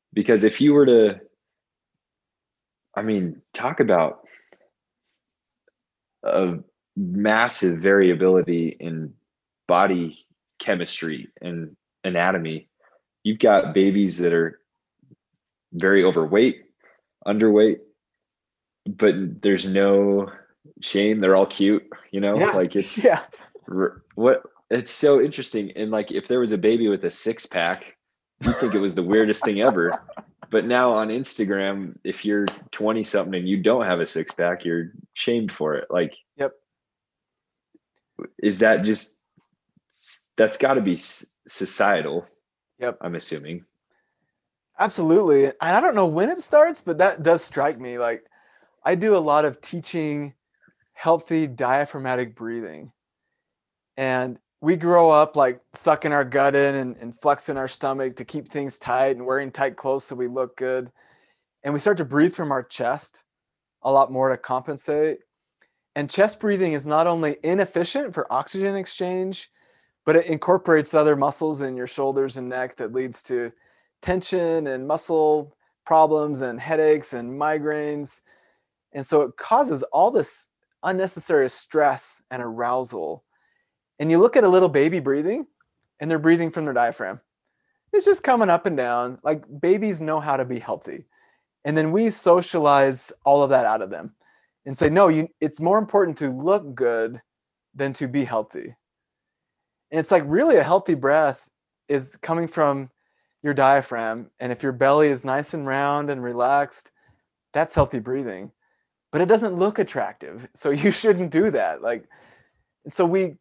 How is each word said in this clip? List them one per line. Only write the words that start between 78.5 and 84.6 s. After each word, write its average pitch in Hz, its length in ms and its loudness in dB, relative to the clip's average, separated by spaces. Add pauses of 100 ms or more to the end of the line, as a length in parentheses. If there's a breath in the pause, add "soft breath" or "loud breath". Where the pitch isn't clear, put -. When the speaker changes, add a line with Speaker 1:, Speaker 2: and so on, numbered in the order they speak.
Speaker 2:
And 139 140 -10
so 147 160 4
it 123 140 -4
causes 214 480 0
all 180 260 2
this - 360 -4 (360)
unnecessary 175 680 -2
stress - 720 -2 (120)
and 123 100 -10
arousal. 120 800 -6 (800)
And 160 120 0
you 170 60 6
look 226 180 6
at 240 80 6
a 185 40 6
little 185 200 6